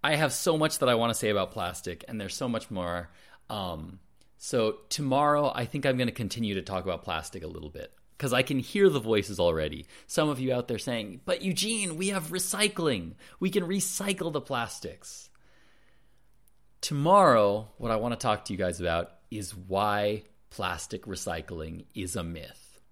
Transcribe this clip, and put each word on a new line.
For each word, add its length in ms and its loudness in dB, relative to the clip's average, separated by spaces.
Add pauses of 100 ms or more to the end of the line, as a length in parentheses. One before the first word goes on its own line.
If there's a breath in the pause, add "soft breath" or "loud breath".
I 120 2
have 160 2
so 260 2
much 220 2
that 100 4
I 60 6
wanna 180 2
say 160 0
about 220 2
plastic, 560 -6
and 120 -8
there's 160 -8
so 120 -4
much 220 -4
more. 400 -4 (400 loud breath)
Um, 500 -8 (380)
so 400 0 (120)
tomorrow, 640 2
I 120 -2
think 200 -6
I'm 120 4
gonna 140 0
continue 440 -2
to 60 -2
talk 220 -4
about 200 -4
plastic 400 -6
a 40 -8
little 220 -10
bit, 220 -14 (260)
'cause 140 0
I 120 4
can 160 0
hear 300 4
the 120 4
voices 380 2
already. 460 2 (220 loud breath)
Some 220 2
of 100 -2
you 140 0
out 160 -2
there 100 -2
saying, 460 -6
"But 160 -2
Eugene, 560 -2
we 120 0
have 180 -4
recycling. 880 -2 (240 loud breath)
We 100 2
can 160 2
recycle 680 -2
the 80 -2
plastics." 920 -8 (1500 soft breath)
Tomorrow, 960 6
what 140 -2
I 60 2
wanna 180 0
talk 300 0
to 80 -6
you 40 -4
guys 220 -2
about 320 0 (180)
is 240 -10
why 680 0 (280)
plastic 520 -6
recycling 880 -6
is 220 -6
a 80 -2
myth. 560 -12 (120)